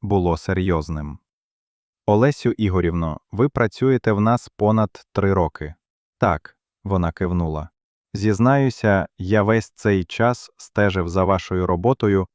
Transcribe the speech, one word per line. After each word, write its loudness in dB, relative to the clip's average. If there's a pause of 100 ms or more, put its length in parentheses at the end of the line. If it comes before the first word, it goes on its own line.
було 0
серйозним. -4 (920)
«Олесю 2
Ігорівно, 0 (120)
ви 0
працюєте 0
в 2
нас 0
понад 0
три 0
роки». -2 (420)
«Так», -2 (260)
вона -2
кивнула. -4 (440)
«Зізнаюся, 2 (100)
я 0
весь 0
цей 0
час -2
стежив -2
за 0
вашою -2
роботою 0